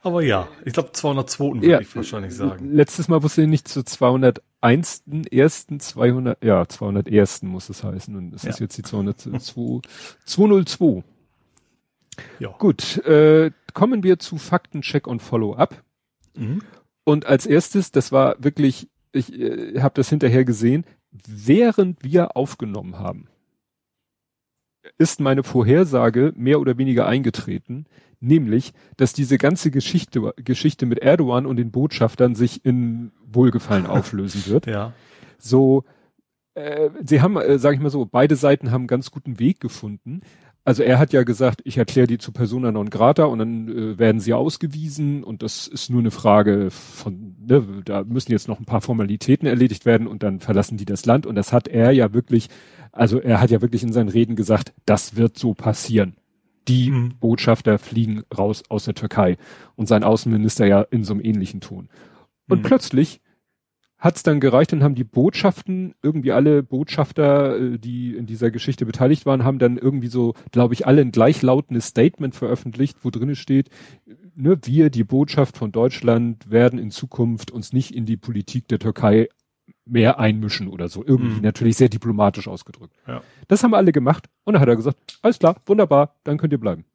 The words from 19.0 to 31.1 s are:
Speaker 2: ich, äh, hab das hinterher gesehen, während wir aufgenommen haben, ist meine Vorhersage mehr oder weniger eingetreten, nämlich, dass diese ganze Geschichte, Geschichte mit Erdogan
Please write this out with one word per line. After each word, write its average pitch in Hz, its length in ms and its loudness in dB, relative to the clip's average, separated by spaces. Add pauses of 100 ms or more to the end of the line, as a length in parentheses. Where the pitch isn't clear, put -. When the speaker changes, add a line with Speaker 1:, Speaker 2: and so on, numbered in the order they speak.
Speaker 2:
ich, 131 260 -4
äh, 113 420 -6
hab 135 140 2
das 135 160 0
hinterher 131 340 2
gesehen, 120 400 0 (280)
während 170 920 0
wir 165 340 0
aufgenommen 101 640 -8
haben, 92 300 -12 (1700)
ist 160 200 0
meine 135 260 0
Vorhersage 127 920 2
mehr 139 240 2
oder 131 160 -2
weniger 127 300 0
eingetreten, 123 800 -4 (340)
nämlich, 123 540 2 (240)
dass 131 160 0
diese 135 240 0
ganze 160 320 0
Geschichte, 131 680 -4
Geschichte 127 480 -2
mit 117 140 -2
Erdogan 139 480 2